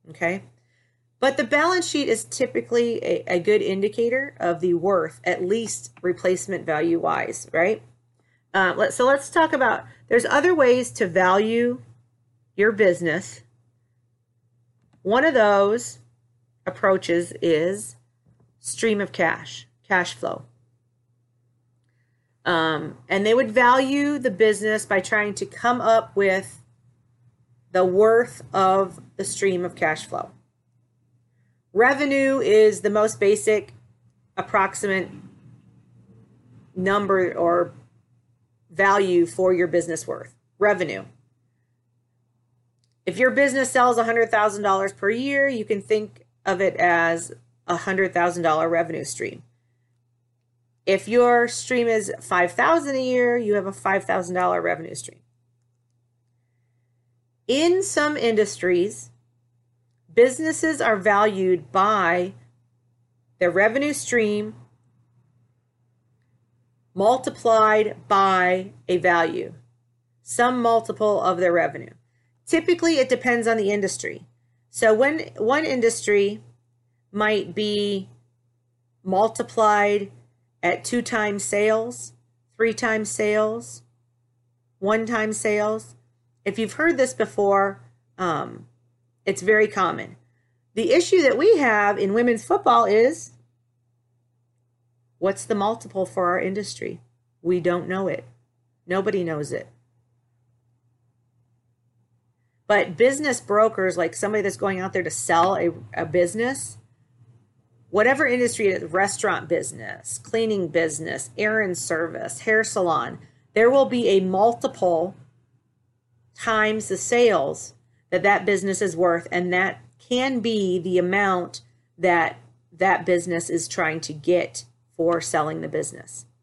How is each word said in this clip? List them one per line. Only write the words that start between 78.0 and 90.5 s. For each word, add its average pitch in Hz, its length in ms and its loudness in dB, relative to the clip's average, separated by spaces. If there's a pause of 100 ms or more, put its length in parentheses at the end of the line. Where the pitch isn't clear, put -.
multiplied 208 1080 2 (520)
at 175 220 -2
two 240 180 -2
times 208 420 -4
sales, 220 680 -2 (440)
three 226 180 0
times 220 340 -2
sales, 214 720 -2 (960)
one 214 280 -2
time 220 260 -2
sales. 214 640 -4 (480)
If 202 140 -6
you've 214 160 -4
heard 320 220 0
this 254 180 0
before, 196 680 0 (340)
um, 143 500 -6 (580)
it's 190 180 -4
very 214 260 4
common. 175 480 -4 (580)